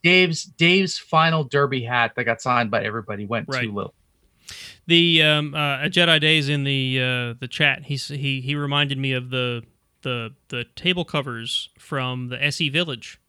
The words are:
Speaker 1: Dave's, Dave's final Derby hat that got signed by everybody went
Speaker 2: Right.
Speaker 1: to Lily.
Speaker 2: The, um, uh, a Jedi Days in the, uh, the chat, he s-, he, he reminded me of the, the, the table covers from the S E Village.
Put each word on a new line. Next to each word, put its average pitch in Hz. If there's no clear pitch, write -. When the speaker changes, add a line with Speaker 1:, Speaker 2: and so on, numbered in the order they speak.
Speaker 1:
Dave's, 175
Dave's 180
final 160
Derby 135
hat 120
that 123
got 117
signed 117
by 107
everybody 107
went 107
Speaker 2:
Right. 131
Speaker 1:
to 104
Lily. 101
Speaker 2:
The, 170
um, 151
uh, 143
a 151
Jedi 165
Days 156
in 143
the, 131
uh, 123
the 127
chat, 143
he 143
s-, -
he, 139
he 139
reminded 143
me 135
of 127
the, 123
the, 120
the 120
table 180
covers 123
from 127
the 123
S 143
E 151
Village. 147